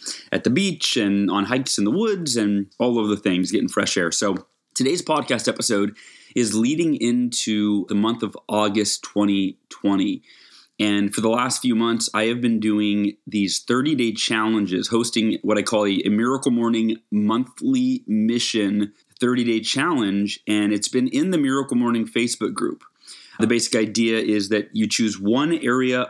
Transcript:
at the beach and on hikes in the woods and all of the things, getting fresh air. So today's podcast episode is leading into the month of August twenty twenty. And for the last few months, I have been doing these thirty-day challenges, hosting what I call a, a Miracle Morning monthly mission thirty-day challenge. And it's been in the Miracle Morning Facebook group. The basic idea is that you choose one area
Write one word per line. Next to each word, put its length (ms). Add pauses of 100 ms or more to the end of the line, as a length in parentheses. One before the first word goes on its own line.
(320)
at 140
the 40
beach 480
and 320
on 160
hikes 320
in 60
the 80
woods 440
and 300 (140)
all 180
of 100
the 100
things, 340
getting 160
fresh 300
air. 140
So 360 (260)
today's 300
podcast 440
episode 480 (400)
is 200
leading 400
into 920
the 60
month 300
of 120 (140)
August 540
twenty 560 (100)
twenty. 540 (560)
And 340
for 80
the 80
last 320
few 140
months, 400
I 100
have 160
been 180
doing 580 (100)
these 320
thirty-day 540
challenges, 720
hosting 560
what 160
I 20
call 240
a, 180
a 60
Miracle 420
Morning 460 (140)
monthly 960
mission 840 (260)
thirty-day 420
challenge. 840
And 240
it's 160
been 200
in 240
the 80
Miracle 360
Morning 300
Facebook 480
group. 300 (560)
The 80
basic 260
idea 460
is 300
that 220
you 160
choose 320
one 340
area 560